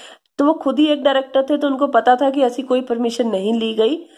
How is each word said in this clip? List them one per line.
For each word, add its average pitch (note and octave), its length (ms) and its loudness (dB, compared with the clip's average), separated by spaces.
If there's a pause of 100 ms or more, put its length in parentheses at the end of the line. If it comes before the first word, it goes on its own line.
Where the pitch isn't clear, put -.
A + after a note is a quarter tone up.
(380)
तो C#4+ 60 2
वो D4+ 100 4
खुद C#4 240 -4
ही D4+ 80 4
एक D4 160 -2
डायरेक्टर C4+ 480 0
थे, D4 60 0
तो D4 100 -2
उनको C4+ 200 0
पता B3 300 4
था C4+ 140 0
कि C#4 120 0
ऐसी A#3+ 200 -2
कोई B3+ 180 0
परमिशन A#3 480 -4
नहीं G3+ 260 -2
ली A3+ 200 -2
गई। A3+ 220 0 (220)